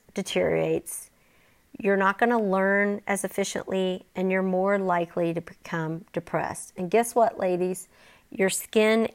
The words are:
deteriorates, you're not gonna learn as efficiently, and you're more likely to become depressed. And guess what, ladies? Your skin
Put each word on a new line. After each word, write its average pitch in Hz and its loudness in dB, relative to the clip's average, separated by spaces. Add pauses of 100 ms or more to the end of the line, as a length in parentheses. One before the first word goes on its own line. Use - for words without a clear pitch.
(140)
deteriorates, 165 -2 (680)
you're 196 2
not 196 2
gonna 233 4
learn 202 2
as 196 -2
efficiently, 190 -2 (100)
and 185 0
you're 190 2
more 190 2
likely 175 0
to 165 -4
become 165 -6
depressed. - -6
And 185 -6
guess 233 2
what, 226 2
ladies? 180 -2 (420)
Your 190 0
skin 220 2